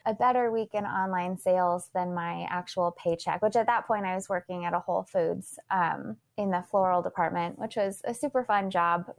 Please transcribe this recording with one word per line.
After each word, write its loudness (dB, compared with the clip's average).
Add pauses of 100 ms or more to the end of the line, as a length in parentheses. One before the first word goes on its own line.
a 0
better 2
week -2
in -2
online -2
sales 2
than 0
my -4
actual -2
paycheck, -2
which 4
at 4
that 2
point 0
I -2
was -4
working -4
at -2
a 0
Whole -2
Foods, -2 (120)
um, 0 (220)
in 0
the 0
floral 4
department, -2
which -6
was -2
a -4
super -2
fun 0
job, 2 (140)